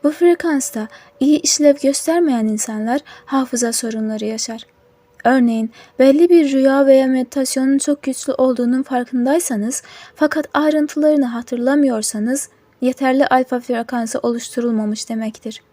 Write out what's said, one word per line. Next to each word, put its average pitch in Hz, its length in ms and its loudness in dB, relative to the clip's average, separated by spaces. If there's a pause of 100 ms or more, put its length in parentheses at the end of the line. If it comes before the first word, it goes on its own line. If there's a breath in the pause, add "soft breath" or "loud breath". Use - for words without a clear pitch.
Bu 294 60 2
frekansta 302 760 0 (320 loud breath)
iyi 294 200 4
işlev 285 420 2
göstermeyen 277 640 0
insanlar 220 540 -4 (260 loud breath)
hafıza 247 460 -2
sorunları 220 520 -6
yaşar. 226 420 -8 (580)
Örneğin, 233 460 2 (280 loud breath)
belli 277 300 6
bir 320 240 4
rüya 269 340 4
veya 269 200 6
meditasyonun 262 720 -2
çok 285 240 -2
güçlü 269 300 -6
olduğunun 254 500 0
farkındaysanız 254 1000 -2 (320 loud breath)
fakat - 400 -2
ayrıntılarını 302 720 0
hatırlamıyorsanız 240 1200 -2 (320 soft breath)
yeterli 262 460 0
alfa 254 340 0
frekansı 233 580 -6
oluşturulmamış 233 920 -4
demektir. 220 540 -10 (100)